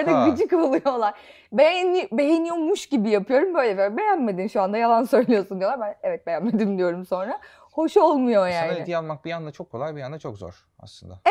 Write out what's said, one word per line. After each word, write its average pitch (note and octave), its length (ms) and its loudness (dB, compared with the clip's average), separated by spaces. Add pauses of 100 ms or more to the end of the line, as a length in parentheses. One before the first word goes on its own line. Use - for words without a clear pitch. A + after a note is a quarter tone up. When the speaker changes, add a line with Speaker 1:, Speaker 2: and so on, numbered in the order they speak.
Speaker 1:
da E4+ 40 0
Speaker 2:
Şaka. C#4 180 4
Speaker 1:
gıcık E4+ 240 0
oluyorlar. C4 600 0 (380)
Beğeni-, F4+ 600 2
beğeniyormuş E4 760 0
gibi A3+ 240 0
yapıyorum. C4+ 440 2
Böyle, A#3 240 0
böyle, G3+ 180 0
"Beğenmedin B3 520 0
şu G3+ 140 -2
anda, G3+ 160 -2
yalan A#3 260 2
söylüyorsun." G3+ 560 2
diyorlar. A#3 200 -2
Ben, G#3 220 -8
"Evet, E3+ 240 -6
beğenmedim." G3 520 -2
diyorum F3+ 280 -2
sonra. G3+ 340 -6 (320)
Hoş D#4+ 240 -2
olmuyor B3+ 460 4
Speaker 2:
Sana F3+ 120 0
Speaker 1:
yani. E3+ 260 -2
Speaker 2:
hediye E3+ 160 -6
almak D#3 280 -8
bir E3 80 -8
anda D#3+ 200 -10
çok - 180 -16
kolay, D3 260 -8
bir C#3+ 60 -12
anda C#3+ 160 -12
çok A#2+ 200 -12
zor - 280 -16 (120)
aslında. F#2 420 -20 (100)